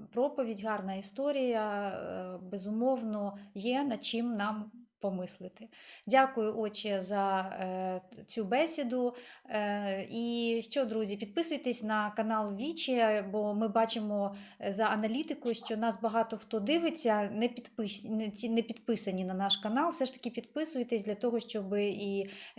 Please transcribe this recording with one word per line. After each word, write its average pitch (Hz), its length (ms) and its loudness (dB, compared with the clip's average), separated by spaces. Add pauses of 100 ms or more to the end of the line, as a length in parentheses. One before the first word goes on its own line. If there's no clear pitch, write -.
(140)
проповідь, 233 500 0
гарна 196 320 -2
історія. 214 920 0
Е, 185 480 -6 (140)
безумовно, 214 840 0 (180)
є 247 280 2
над 240 220 -2
чим 233 320 0
нам 214 340 -2 (280)
помислити. 185 680 -4 (400)
Дякую, 233 520 4
отче, 208 420 0
за, 196 380 2 (220)
е, 185 400 -2 (140)
т-, - 80 -16
цю 226 220 -4
бесіду. 254 680 2 (360)
Е, 202 640 -2
і 233 520 0
що, 269 220 0
друзі, 214 320 -2
підписуйтесь 254 680 0
на 214 280 0
канал 214 440 0
Віче, 233 760 2
бо 208 220 0
ми 214 140 2
бачимо, 208 680 2 (300)
е, 202 80 2
за 214 120 4
аналітикою, 226 680 0
що 220 220 -2
нас 214 240 0
багато 220 360 0
хто 220 220 -4
дивиться, 233 760 2
не 220 140 2
підпис-, 233 600 -4
не, 220 200 0
ці, 220 200 -2
не 226 120 4
підписані 208 640 -2
на 185 80 -2
наш 196 240 2
канал. 262 340 2
Все 269 140 2
ж 247 80 -4
таки - 160 -8
підписуйтесь 240 760 -2
для 208 120 -2
того, 233 240 0
щоб 202 380 -4
і, 202 520 0 (300)